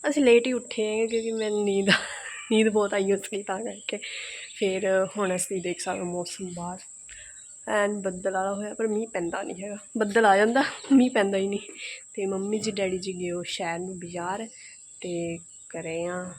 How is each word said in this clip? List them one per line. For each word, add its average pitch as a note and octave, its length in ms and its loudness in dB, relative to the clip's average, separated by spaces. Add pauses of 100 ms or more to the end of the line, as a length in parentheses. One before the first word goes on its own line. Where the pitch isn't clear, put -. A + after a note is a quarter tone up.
ਅਸੀਂ D4 160 4
ਲੇਟ A#3+ 220 10
ਹੀ B3+ 60 0
ਉੱਠੇ A3 480 -2
ਹਾਂ, A3+ 60 4
ਕਿਉਂਕਿ A3+ 260 -2
ਮੈਨੂੰ G#3+ 320 0
ਨੀਂਦ, G3 240 2 (640)
ਨੀਂਦ A3 160 6
ਬਹੁਤ G#3 260 2
ਆਈ G3 180 2
ਉਸ G3 80 2 (140)
ਲਈ, G3+ 80 -4
ਤਾਂ G3 180 -6
ਕਰਕੇ। G#3 360 -8 (600)
ਫਿਰ F#3+ 500 2 (100)
ਹੁਣ F#3 200 0
ਅਸੀਂ F3+ 260 -4
ਦੇਖ F3 180 -4
ਸਕਦੇ F#3+ 200 -4
ਮੌਸਮ F3 540 -6
ਬਾਹਰ F3 240 -8 (920)
ਐਨ G#3 340 2
ਬੱਦਲ F#3 280 -2
ਵਾਲਾ F#3+ 240 -2
ਹੋਇਆ, G#3 200 -6
ਪਰ A3+ 120 -2
ਮੀਂਹ A3 220 -2
ਪੈਂਦਾ F3+ 340 -4
ਨਹੀਂ F3+ 220 -10
ਹੈਗਾ। G#3 120 -10 (200)
ਬੱਦਲ A3 300 4
ਆ G3 100 10
ਜਾਂਦਾ, A3+ 280 6 (280)
ਮੀਂਹ B3+ 180 8
ਪੈਂਦਾ G3 280 2
ਹੀ G3 80 0
ਨਹੀਂ। G3+ 140 -2 (540)
ਤੇ G3 120 -4
ਮੰਮੀ G3 320 -2
ਜੀ, G#3+ 120 -2
ਡੈਡੀ F#3+ 280 -2
ਜੀ F#3+ 140 -6
ਗਏ F3 180 -4
ਉਹ F3 140 -4
ਸ਼ਹਿਰ E3+ 340 -4
ਨੂੰ F#3 180 -6
ਬਾਜ਼ਾਰ F3+ 520 -6 (520)
ਤੇ E3+ 360 -4
ਘਰੇ E3+ 680 -8
ਆ। F3+ 320 -6